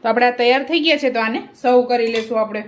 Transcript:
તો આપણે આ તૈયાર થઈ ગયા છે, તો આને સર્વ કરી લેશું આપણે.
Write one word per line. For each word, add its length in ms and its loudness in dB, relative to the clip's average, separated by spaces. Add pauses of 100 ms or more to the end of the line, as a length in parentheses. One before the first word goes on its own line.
તો 40 -2
આપણે 180 2
આ 40 4
તૈયાર 340 2
થઈ 160 0
ગયા 160 2
છે, 140 0
તો 100 -2
આને 220 -4 (180)
સર્વ 220 4
કરી 240 0
લેશું 340 -2
આપણે. 280 -4